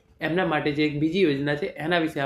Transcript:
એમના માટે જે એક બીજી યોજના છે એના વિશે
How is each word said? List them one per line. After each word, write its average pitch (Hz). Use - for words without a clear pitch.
એમના 165
માટે 151
જે 151
એક 147
બીજી 160
યોજના 143
છે -
એના 165
વિશે 156